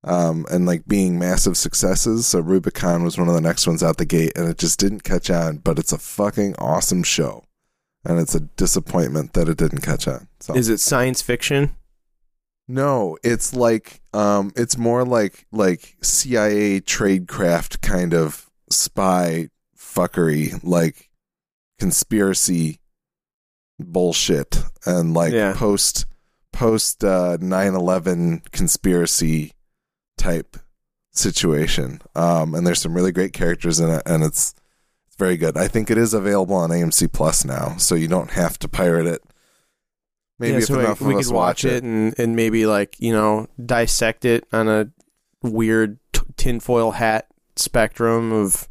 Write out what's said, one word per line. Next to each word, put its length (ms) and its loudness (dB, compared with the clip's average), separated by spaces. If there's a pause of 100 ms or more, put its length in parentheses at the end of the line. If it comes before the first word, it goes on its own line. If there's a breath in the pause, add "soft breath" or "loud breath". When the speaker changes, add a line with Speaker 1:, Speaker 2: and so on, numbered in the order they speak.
Speaker 1:
um, 480 0
and, 160 2
like, 200 -2
being 320 2
massive 380 0
successes. 720 0
So 140 0
Rubicon 640 0
was 120 -2
one 120 0
of 60 2
the 60 2
next 260 0
ones 160 0
out 160 2
the 60 -2
gate, 320 0
and 120 -2
it 100 -4
just 200 -2
didn't 260 -2
catch 260 -2
on, 280 0
but 200 0
it's 140 -2
a 60 -4
fucking 580 -2
awesome 460 0
show. 420 -2 (640)
And 120 0
it's 160 -2
a 60 2
disappointment 920 -2
that 160 2
it 80 0
didn't 240 0
catch 260 -2
on. 220 -6 (120)
So. 140 -10
Speaker 2:
Is 140 2
it 100 0
science 440 0
fiction? 520 0 (920)
Speaker 1:
No, 560 0
it's 300 0
like, 480 0 (100)
um, 440 0
it's 200 0
more 300 0
like, 460 0
like 500 0
C 340 0
I 120 2
A 340 2
tradecraft 960 0
kind 320 0
of 380 -2 (200)
spy 800 0 (260)
fuckery, 880 -2
like, 460 -2 (680)
conspiracy 1000 0 (1000)
bullshit 840 0 (220)
and, 300 0
like, 180 2
Speaker 2:
Yeah. 240 0
Speaker 1:
post, 480 0 (480)
post, 500 0
uh, 380 2
nine 340 0
eleven 680 0 (100)
conspiracy 1000 0 (680)
type 400 -2 (520)
situation. 920 0 (120)
Um, 400 0
and 120 -2
there's 160 0
some 120 -4
really 180 2
great 200 -2
characters 480 0
in 100 2
it, 160 0
and 160 2
it's, 320 -2 (540)
it's 80 -20
very 200 0
good. 220 -2
I 100 0
think 220 -2
it 80 4
is 160 2
available 420 2
on 140 0
A 60 0
M 160 0
C 160 2
Plus 360 0
now, 320 -6
so 180 0
you 140 0
don't 220 0
have 300 -2
to 80 -8
pirate 380 0
it. 160 -4 (1160)
Maybe 140 -2
Speaker 2:
Yeah, 60 2
Speaker 1:
if 60 2
Speaker 2:
so, 100 0
like, 100 2
Speaker 1:
enough 160 0
of 60 -2
Speaker 2:
we 100 2
Speaker 1:
us 100 0
Speaker 2:
could 80 -2
watch 300 0
Speaker 1:
watch 0 -
Speaker 2:
it 100 2
Speaker 1:
it. 100 -2
Speaker 2:
and, 340 0
and 180 0
maybe, 300 2
like, 340 0
you 120 0
know, 360 2 (160)
dissect 600 0
it 280 2
on 160 2
a 220 2 (520)
weird 560 2 (140)
t-, 100 4 (140)
tinfoil 560 2
hat 360 0 (260)
spectrum 800 0
of 380 0